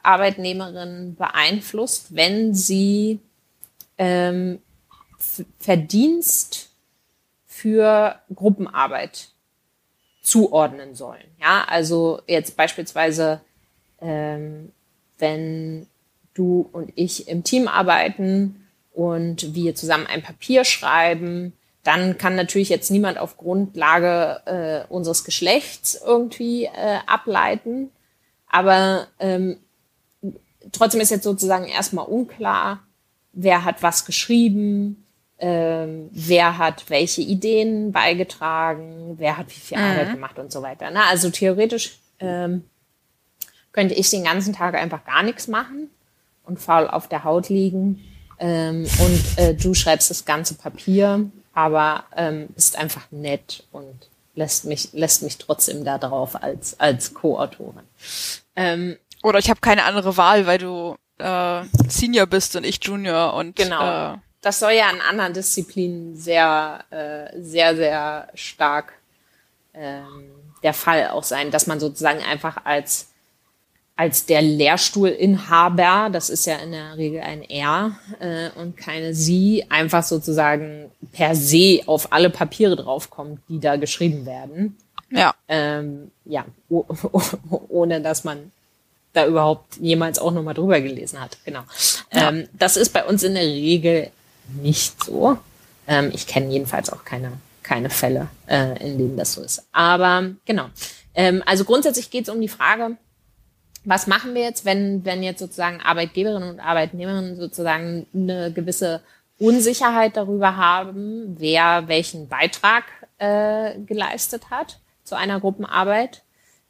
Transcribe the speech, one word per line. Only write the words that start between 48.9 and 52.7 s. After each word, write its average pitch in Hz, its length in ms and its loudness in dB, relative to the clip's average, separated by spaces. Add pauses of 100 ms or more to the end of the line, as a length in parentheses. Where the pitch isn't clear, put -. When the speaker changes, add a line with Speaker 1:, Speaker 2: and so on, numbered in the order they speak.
Speaker 1:
und, 180 380 4
äh, 170 180 4
du 180 180 0
schreibst 160 380 2
das - 140 -8
ganze 156 300 -2
Papier, 202 720 0 (260)
aber, 156 520 2 (100)
ähm, 156 340 -4
bist - 280 0